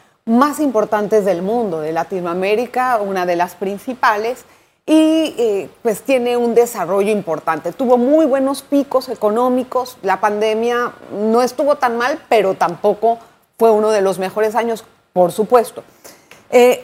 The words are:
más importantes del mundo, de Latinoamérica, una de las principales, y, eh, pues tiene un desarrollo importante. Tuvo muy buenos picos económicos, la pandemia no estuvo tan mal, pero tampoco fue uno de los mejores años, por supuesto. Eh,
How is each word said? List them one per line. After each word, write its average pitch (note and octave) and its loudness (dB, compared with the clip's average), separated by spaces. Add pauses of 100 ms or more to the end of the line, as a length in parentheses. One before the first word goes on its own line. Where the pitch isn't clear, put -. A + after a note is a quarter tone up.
(240)
más B3+ 0
importantes G#3+ 0
del F3+ -2
mundo, G3 -4
de D#3 -6
Latinoamérica, G3+ -2
una F#3+ -4
de F3 0
las F3 -2
principales, A3 -4 (400)
y, D#4 2
eh, G3+ -2 (140)
pues A3 -2
tiene A#3+ 0
un A#3+ 0
desarrollo G3+ 0
importante. E3 -4
Tuvo B3 2
muy D4 4
buenos C4+ -2
picos C4+ -2
económicos, B3 -2
la F#3+ -2
pandemia A3 -2 (200)
no A3 0
estuvo C#4 0
tan A#3+ -2
mal, C4 -2 (100)
pero F#3+ 2
tampoco G3+ 0 (400)
fue A3+ 4
uno G#3+ 2
de G#3+ 2
los F#3+ 0
mejores G#3+ -4
años, A3+ -4 (280)
por F3+ 2
supuesto. A3+ 0 (640)
Eh, B3+ 6